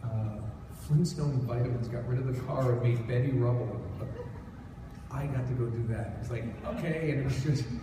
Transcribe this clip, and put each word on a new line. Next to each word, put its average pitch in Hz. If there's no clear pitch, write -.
uh, 110
Flintstone 147
Vitamins 120
got 123
rid 127
of 127
the 123
car 131
and 117
made 117
Betty 127
Rubble. 120
I 143
got 123
to 127
go 120
do 113
that. 107
It's -
like, 175
okay, 160
and 131
it -
was -
just 139